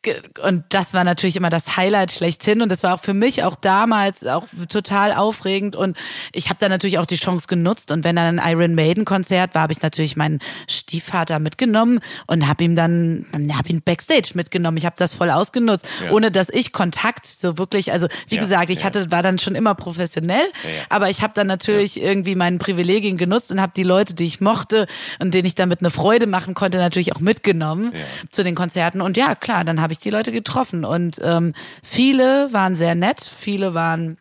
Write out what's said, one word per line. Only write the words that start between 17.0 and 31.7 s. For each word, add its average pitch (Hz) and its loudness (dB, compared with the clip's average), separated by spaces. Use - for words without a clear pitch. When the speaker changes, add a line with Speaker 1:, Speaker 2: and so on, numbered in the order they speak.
Speaker 1:
so 170 -4
wirklich, 190 -2
also 170 0
wie 220 -2
Speaker 2:
Ja, 214 -2
Speaker 1:
gesagt, 180 2
ich 180 -2
Speaker 2:
ja. - -4
Speaker 1:
hatte, 190 -2
war 175 4
dann 185 2
schon 196 -4
immer 208 2
professionell, 175 -2
Speaker 2:
Ja, 165 -6
ja. - -6
Speaker 1:
aber 202 2
ich 202 -2
hab 214 -2
dann 202 2
natürlich 202 0
Speaker 2:
Ja. - -6
Speaker 1:
irgendwie 196 0
mein 175 2
Privilegien 190 0
genutzt 180 0
und 180 0
hab 185 0
die 170 -2
Leute, 185 2
die 170 -2
ich 165 -6
mochte 208 2
und 180 -2
denen 185 4
ich 175 -2
damit 180 0
eine 180 2
Freude 220 4
machen 185 -2
konnte, 185 0
natürlich 175 0
auch - -10
mitgenommen 185 0
Speaker 2:
Ja. - -10
Speaker 1:
zu 202 -2
den 175 0
Konzerten. 175 -2
Und 180 0
ja, 247 2
klar, 180 -2
dann 160 0
hab 160 2
ich 165 -6
die 208 -6
Leute 220 -2
getroffen 226 -4
und, 165 -2
ähm, 170 2